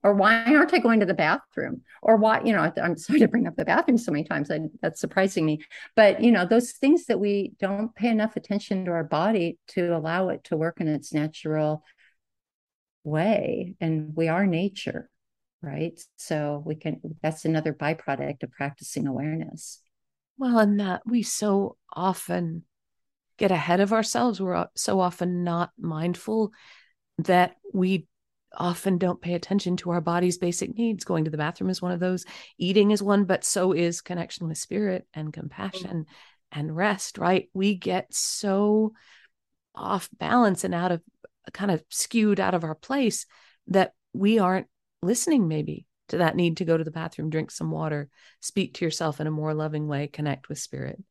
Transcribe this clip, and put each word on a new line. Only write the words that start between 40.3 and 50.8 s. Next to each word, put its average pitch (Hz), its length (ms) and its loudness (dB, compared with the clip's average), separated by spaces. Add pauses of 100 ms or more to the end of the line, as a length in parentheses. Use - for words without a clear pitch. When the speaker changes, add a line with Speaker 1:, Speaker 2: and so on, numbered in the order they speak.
Speaker 2:
and 185 100 -4
out 175 160 -2
of, 170 100 -2 (520)
kind 202 180 -4
of 160 200 0
skewed 208 500 2
out 190 140 2
of 170 100 -2
our 160 100 -6
place 262 520 -2 (420)
that 185 240 2 (200)
we 208 280 2
aren't 185 260 2 (340)
listening 240 460 2
maybe 156 400 -4 (220)
to - 100 -4
that 170 160 2
need 170 220 2
to 185 80 -4
go 165 120 2
to 160 80 0
the 156 60 -6
bathroom, 160 400 -8
drink 156 220 -4
some 160 180 -6
water, 151 380 -4 (320)
speak - 340 -4
to - 100 -4
yourself 156 360 -2
in 156 80 -2
a - 20 -2
more 156 240 -4
loving 156 320 -4
way, 147 220 -4
connect 143 400 -6
with 151 100 -10
spirit. 135 420 -10 (100)